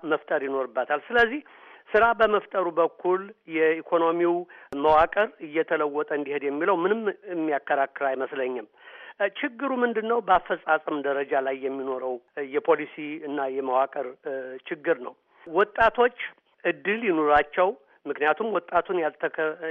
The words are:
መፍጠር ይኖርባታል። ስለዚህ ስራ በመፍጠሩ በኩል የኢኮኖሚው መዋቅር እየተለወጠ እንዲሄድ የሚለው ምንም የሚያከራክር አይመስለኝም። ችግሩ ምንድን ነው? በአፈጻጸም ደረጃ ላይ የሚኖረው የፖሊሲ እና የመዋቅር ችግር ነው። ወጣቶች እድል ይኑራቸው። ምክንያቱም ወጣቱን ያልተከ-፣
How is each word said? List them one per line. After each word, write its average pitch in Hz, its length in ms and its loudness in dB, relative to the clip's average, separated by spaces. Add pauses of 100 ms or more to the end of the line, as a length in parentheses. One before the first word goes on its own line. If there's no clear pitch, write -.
መፍጠር 156 380 -2
ይኖርባታል። 131 600 -2
ስለዚህ 233 380 2 (500)
ስራ 220 140 6 (100)
በመፍጠሩ 208 580 2
በኩል 175 500 0 (300)
የኢኮኖሚው 165 840 2 (400)
መዋቅር 156 540 4 (140)
እየተለወጠ 151 720 -2
እንዲሄድ 143 320 -4
የሚለው 151 320 0
ምንም 190 240 0 (280)
የሚያከራክር 147 800 -2
አይመስለኝም። 127 600 -4 (680)
ችግሩ 269 420 -6
ምንድን 233 300 0
ነው? 269 140 0
በአፈጻጸም 175 800 0
ደረጃ 139 380 -2
ላይ 135 180 -2
የሚኖረው 131 560 -4 (340)
የፖሊሲ 147 480 0 (260)
እና 143 260 -4
የመዋቅር 135 600 -2 (580)
ችግር 160 320 -2
ነው። - 160 -12 (320)
ወጣቶች 220 720 2 (460)
እድል 170 400 -2
ይኑራቸው። 160 640 4 (360)
ምክንያቱም 151 440 0
ወጣቱን 180 480 -2
ያልተከ-፣ 160 460 -4 (260)